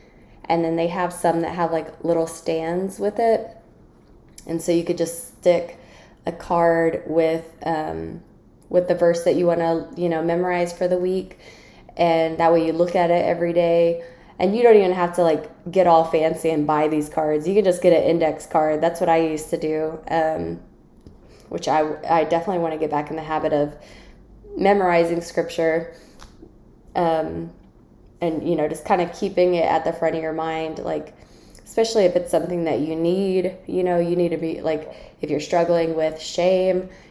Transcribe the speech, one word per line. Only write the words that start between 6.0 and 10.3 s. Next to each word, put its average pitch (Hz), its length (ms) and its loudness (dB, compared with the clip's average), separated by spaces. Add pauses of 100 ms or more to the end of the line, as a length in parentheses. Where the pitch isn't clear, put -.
a 170 40 -4
card 170 760 0
with, 160 400 0 (180)
um, 165 600 -6 (460)
with 180 180 2
the 180 80 2
verse 175 280 2
that 180 120 2
you 175 120 2
wanna, 165 480 0
you 175 140 -2
know, 160 140 -2
memorize 175 480 -2